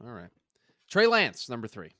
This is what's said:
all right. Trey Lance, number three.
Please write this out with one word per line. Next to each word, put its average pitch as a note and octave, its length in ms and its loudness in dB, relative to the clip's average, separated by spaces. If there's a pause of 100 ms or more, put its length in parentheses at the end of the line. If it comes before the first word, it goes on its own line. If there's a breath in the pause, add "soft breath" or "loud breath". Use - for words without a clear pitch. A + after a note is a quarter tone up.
all A#2+ 100 -18
right. F2+ 160 -16 (600)
Trey G#3+ 160 4
Lance, G#3+ 440 2
number A#2 180 -8
three. E2+ 320 -16